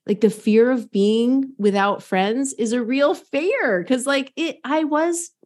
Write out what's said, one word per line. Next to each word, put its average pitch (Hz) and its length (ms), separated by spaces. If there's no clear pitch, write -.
Like, 202 160
the 220 80
fear 220 400
of 247 220
being 233 640
without 202 460
friends 220 500
is 220 180
a 247 120
real 277 320
fear, 294 680
'cause, 254 220
like, 277 300
it, 320 280
I 311 200
was 320 480